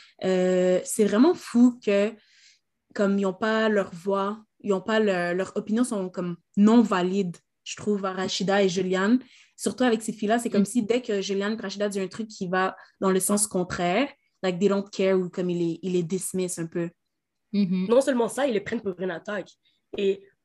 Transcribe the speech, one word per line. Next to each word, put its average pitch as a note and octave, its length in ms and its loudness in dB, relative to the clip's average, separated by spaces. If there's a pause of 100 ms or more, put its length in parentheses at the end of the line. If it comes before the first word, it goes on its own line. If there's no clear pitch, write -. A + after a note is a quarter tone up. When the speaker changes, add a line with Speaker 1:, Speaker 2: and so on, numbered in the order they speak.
(240)
Speaker 1:
Euh, F#3 580 2
c'est - 220 0
vraiment A3+ 300 4
fou A#3+ 500 2
que, G3+ 280 2 (840)
comme, G3 240 0
ils G3 80 0
ont F#3+ 80 -2
pas A3 340 0
leur G3+ 260 0
voix, G3 480 -4 (180)
ils G3+ 120 -2
ont F#3+ 80 0
pas A3 180 0
leur, F3+ 360 0
leurs F#3 240 -4
opinions G#3+ 260 0
sont G3 240 -4
comme F3+ 280 -6 (200)
non G#3+ 240 8
valides, F#3 560 2 (280)
je - 120 -14
trouve, G3+ 280 -4
à F#3+ 80 -4
Rachida F#3+ 500 0
et F#3+ 60 4
Juliane. F#3 500 2 (380)
Surtout - 280 -2
avec A#3 180 2
ces G#3+ 100 -8
filles-là, A3 260 0
c'est A#3+ 120 -4
comme G3+ 120 2
Speaker 2:
Mm. F#3+ 40 2
Speaker 1:
si A#3+ 180 -2
dès A3+ 180 0
que G#3 180 -4
Juliane G3 380 -4
et - 40 -14
Rachida G3 260 -4
disent G3 140 -4
un F#3 60 -6
truc A3 200 -10
qui G3+ 200 -8
va F#3 260 0 (260)
dans G3 100 2
le F#3+ 100 2
sens G3+ 260 0
contraire, F#3 640 -2 (340)
like, F#3 160 -2
they G3 100 4
don't G3 220 -2
care, F#3+ 280 0
ou F3+ 100 -2
comme F3+ 220 -4
ils F3 80 -2
les, E3+ 240 -2
ils F#3 100 -4
les F3+ 100 0
dismissent F3+ 560 -4
un E3 80 -6
peu. E3+ 220 -4 (640)
Speaker 2:
Mhm. F#3+ 360 0
Speaker 3:
Non A#3 120 4
seulement B3 280 2
ça, C4+ 180 -2
ils C4+ 80 0
les G3 60 0
prennent A#3 200 -6
pour G3+ 200 -8
une F#3 100 -4
attaque. F3 400 -8 (480)
Et G3 240 0 (220)